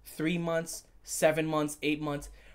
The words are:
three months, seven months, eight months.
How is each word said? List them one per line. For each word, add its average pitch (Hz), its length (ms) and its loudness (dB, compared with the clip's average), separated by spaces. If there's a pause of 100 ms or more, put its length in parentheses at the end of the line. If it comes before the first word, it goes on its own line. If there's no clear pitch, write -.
three 165 320 0
months, 165 480 -2 (180)
seven 156 420 4
months, 151 360 0
eight 151 200 0
months. 147 280 -4 (260)